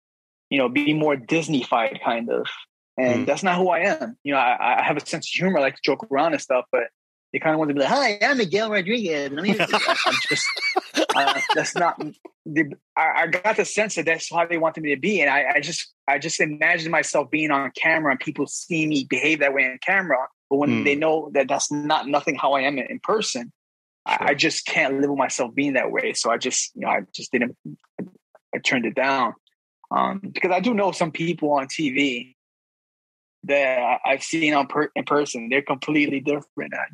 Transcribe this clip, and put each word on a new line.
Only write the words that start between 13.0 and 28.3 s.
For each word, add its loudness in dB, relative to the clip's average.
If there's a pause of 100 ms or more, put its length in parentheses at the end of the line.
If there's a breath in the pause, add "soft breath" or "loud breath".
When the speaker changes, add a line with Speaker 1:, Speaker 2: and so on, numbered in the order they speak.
Speaker 1:
I 2
got 0
the 2
sense -2
that -2
that's 0
how 2
they -2
wanted 0
me 0
to -4
be. 2
And 4
I, 2
I 4
just, -6 (160)
I 2
just -4
imagined 0
myself 0
being 0
on 2
camera 2
and -2
people -4
seeing -2
me 0
behave 2
that 4
way 2
on -6
camera. 0 (200)
But 2
when 4
Speaker 2:
Hmm. 2
Speaker 1:
they 4
know 0
that 4
that's -2
not -2
nothing 0
how 0
I 2
am 0
in -8
person, -4 (560)
Speaker 2:
Sure. 2
Speaker 1:
I, 4
I 2
just 0
can't 0
live 2
with 0
myself 0
being 0
that 2
way. -2
So 0
I 2
just, -4
you -10
know, -2
I 0 (120)
just -8
didn't, 0 (1000)